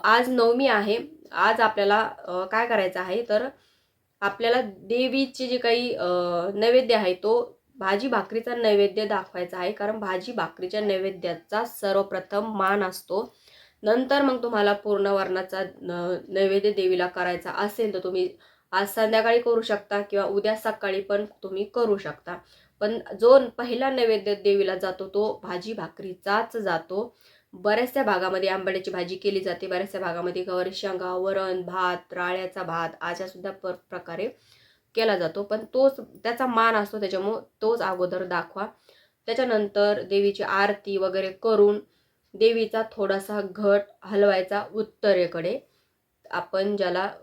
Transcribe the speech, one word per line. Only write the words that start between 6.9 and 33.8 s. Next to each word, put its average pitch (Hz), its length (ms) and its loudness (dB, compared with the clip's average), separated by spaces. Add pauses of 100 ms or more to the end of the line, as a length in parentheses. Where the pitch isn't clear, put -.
आहे, 190 180 2
तो 220 460 -2 (160)
भाजी 202 320 0
भाकरीचा 226 480 -2
नैवेद्य 208 500 4
दाखवायचा 185 540 -4
आहे. 180 120 -2
कारण 214 280 -4
भाजी 190 320 -4
भाकरीच्या 185 500 -4
नैवेद्याचा 190 840 -2
सर्वप्रथम 196 920 -2
मान 196 260 2
असतो. 185 520 -6 (480)
नंतर 262 380 2
मग 254 220 2
तुम्हाला 208 300 2
पूर्ण 202 340 0
वरणाचा 190 560 -2 (180)
न-, 175 360 -4 (100)
नैवेद्य 196 440 2
देवीला 185 360 2
करायचा 180 440 -4
असेल, 208 420 -2
तर 185 60 -4
तुम्ही 180 380 -4 (340)
आज 196 160 0
संध्याकाळी 220 540 4
करू 233 200 2
शकता 202 400 -2
किंवा 202 240 -2
उद्या 202 300 0
सकाळी 208 460 -4
पण 202 240 -2
तुम्ही 196 380 -8
करू 214 340 0
शकता. 175 400 -10 (420)
पण 220 200 0 (220)
जो 247 180 10 (180)
पहिला 247 320 -2
नैवेद्य 220 460 0
देवीला 196 400 2
जातो, 185 320 -6
तो 208 360 -2
भाजी 180 300 -8
भाकरीचाच 196 840 -6
जातो. 190 600 -4 (360)
बऱ्याचशा 220 500 0
भागामध्ये 190 460 0
आंबाड्याची 190 420 -4
भाजी 180 240 -6
केली 196 240 -2
जाते, 185 280 -6
बऱ्याचशा 185 320 -4
भागामध्ये 180 440 -4
गवारी 185 300 -4
शेंगा, 185 400 -6
वरण, 185 480 -2
भात, 180 520 -4
राळ्याचा 180 500 -4
भात 165 260 -4 (120)
अशा 175 260 -6
सुद्धा 185 240 -12
प्र-, 185 200 -8
प्रकारे 180 560 -8 (680)